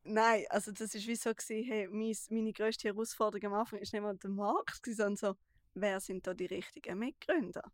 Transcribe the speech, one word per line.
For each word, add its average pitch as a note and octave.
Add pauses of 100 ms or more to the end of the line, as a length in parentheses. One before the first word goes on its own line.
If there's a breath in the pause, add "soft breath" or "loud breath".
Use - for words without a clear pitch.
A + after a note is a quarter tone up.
nein, A3
also G#3
das G3+
ist G#3
wie A#3
so A3+
gewesen, A3
hey, G#3+
mein, G#3+ (160)
meine A3
grösste A3
Herausforderung G#3
am G#3
Anfang A3
ist G3
nicht G#3
mal G#3
der F#3+
Markt G3+
gewesen, A3+
sondern G3+
so, G3 (380)
wer F#3+
sind F#3
da F#3
die F3+
richtigen -
Mitgründer, A#3+ (120)